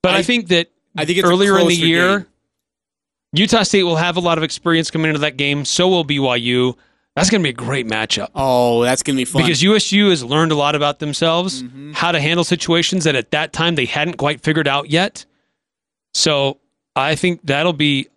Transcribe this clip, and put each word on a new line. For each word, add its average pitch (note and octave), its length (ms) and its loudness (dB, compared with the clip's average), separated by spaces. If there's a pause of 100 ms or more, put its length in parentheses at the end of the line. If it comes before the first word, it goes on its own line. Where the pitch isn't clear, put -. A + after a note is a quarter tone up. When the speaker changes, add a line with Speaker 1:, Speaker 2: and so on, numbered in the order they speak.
Speaker 1:
But F3+ 120 2
I F#3+ 60 2
Speaker 2:
I, F#3 40 0
Speaker 1:
think A#3+ 240 0
that E3+ 220 2 (280)
Speaker 2:
I D#3 80 -2
think F3 140 0
it's F#3 80 4
a F3 40 6
Speaker 1:
earlier F#3+ 280 4
in F3 80 4
the F3 80 4
Speaker 2:
closer E3 100 0
Speaker 1:
year, F3+ 340 2
Speaker 2:
game. F3+ 80 -12 (1040)
Speaker 1:
Utah G#3 300 2
State G3 200 2
will E3+ 140 0
have E3+ 200 -2
a F3+ 40 -2
lot E3+ 160 0
of D#3 60 -2
experience E3 480 -2
coming D#3+ 180 -2
into D3 120 -2
that D3 160 -4
game. C#3+ 280 -2
So F3 240 0
will F3 140 2
B C#3+ 160 -2
Y B2+ 180 0
U. B2 400 0 (380)
That's F#3 140 2
gonna G3+ 140 2
be D3 60 0
a B2+ 40 -6
great B2 340 -6
matchup. A2 460 -4
Speaker 2:
Oh, B2 500 2
that's B2 200 0
gonna C#3 140 -2
be B2+ 80 -2
fun. D3 180 -2
Speaker 1:
Because D#3 180 0
U G3+ 140 4
S G3 160 0
U G3+ 180 4
has D#3 140 0
learned D#3 300 0
a - 20 2
lot D3 200 0
about D3 240 -2
themselves, E3 640 -2
Speaker 2:
Mm-hmm. C3+ 280 -16
Speaker 1:
how E3 220 -2
to D#3+ 80 0
handle E3 240 0
situations E3+ 580 0
that D3 120 0
at B2 160 -2
that D#3 200 -2
time E3 240 -2
they C3 100 0
hadn't D3+ 320 -4
quite C#3 240 -2
figured D#3 260 0
out C#3 220 -2
yet. E3+ 360 -2 (880)
So C#3 440 0 (380)
I C#3+ 200 0
think F3 280 -2
that'll D3 300 0
be C#3+ 420 0